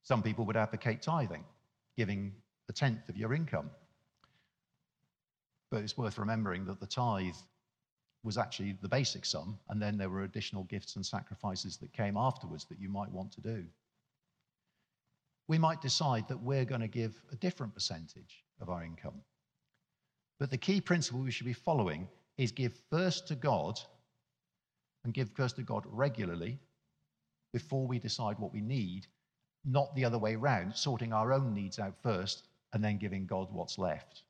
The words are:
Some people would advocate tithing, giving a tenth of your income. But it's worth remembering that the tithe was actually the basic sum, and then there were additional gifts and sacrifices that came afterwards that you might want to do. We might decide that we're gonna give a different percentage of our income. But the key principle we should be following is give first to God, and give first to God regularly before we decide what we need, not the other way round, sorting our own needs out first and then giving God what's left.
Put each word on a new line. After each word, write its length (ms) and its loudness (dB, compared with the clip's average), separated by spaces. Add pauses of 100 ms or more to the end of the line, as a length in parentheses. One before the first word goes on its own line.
Some 200 4
people 220 2
would 140 2
advocate 420 2
tithing, 420 0 (540)
giving 380 0 (340)
a 40 -10
tenth 360 0
of 80 -8
your 160 0
income. 380 0 (2000)
But 120 0
it's 140 -6
worth 220 -2
remembering 480 0
that 120 -6
the 80 -8
tithe 480 0 (880)
was 140 -2
actually 360 -2 (100)
the 60 -4
basic 360 2
sum, 340 -4 (100)
and 120 0
then 160 0
there 140 0
were 140 -2
additional 400 -4
gifts 320 -6
and 100 -4
sacrifices 720 -6
that 140 -14
came 240 0
afterwards 500 -2
that 120 -14
you 100 -6
might 220 -4
want 220 -8
to 80 -16
do. 240 -6 (1800)
We 100 6
might 220 6
decide 480 2
that 140 -4
we're 220 4
gonna 240 0
give 440 -2
a 40 -8
different 360 -2
percentage 720 -8 (160)
of 80 -8
our 140 -4
income. 400 -10 (1160)
But 120 -2
the 80 0
key 220 4
principle 400 2
we 100 0
should 160 -4
be 60 0
following 560 2 (280)
is 160 2
give 220 0 (160)
first 380 2
to 60 -2
God, 460 2 (1200)
and 100 0
give 160 0
first 260 0
to 60 -6
God 240 -2
regularly 720 0 (960)
before 340 0
we 120 0
decide 400 -2
what 140 -4
we 80 -2
need, 460 -2 (580)
not 300 4
the 100 4
other 140 4
way 160 2
round, 400 2
sorting 380 0
our 200 4
own 220 4
needs 240 -2
out 240 -4
first 460 0 (240)
and 100 2
then 160 4
giving 260 -2
God 280 -2
what's 260 -4
left. 520 -2